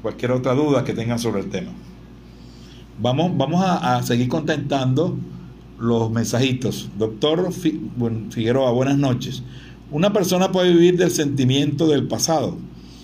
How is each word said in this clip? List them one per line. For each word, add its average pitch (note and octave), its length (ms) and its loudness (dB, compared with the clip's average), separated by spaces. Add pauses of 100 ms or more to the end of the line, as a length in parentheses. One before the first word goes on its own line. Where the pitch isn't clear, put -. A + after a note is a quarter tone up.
cualquier A2+ 320 -2
otra B2+ 220 2
duda C#3 300 2
que A2 100 -4
tengan A#2 240 -2
sobre G2+ 240 -2
el - 80 -8
tema. F#2 200 -6 (1300)
Vamos, C#3 380 0
vamos D#3 260 0
a, D#3 360 2
a A#2+ 40 -2
seguir B2 240 0
contestando C#3+ 920 0 (600)
los A#2 320 2
mensajitos. A#2 760 0 (100)
Doctor D#3 540 0
Fi-, - 460 -4
buen-, A2+ 340 -4
Figueroa, A#2+ 380 2
buenas C3 260 2
noches. C#3 460 -2 (480)
¿Una F3+ 240 0
persona F#3 360 2
puede F3+ 220 4
vivir F3 240 8
del E3+ 140 4
sentimiento C#3+ 800 2
del C3+ 200 2
pasado? A#2+ 480 -2 (480)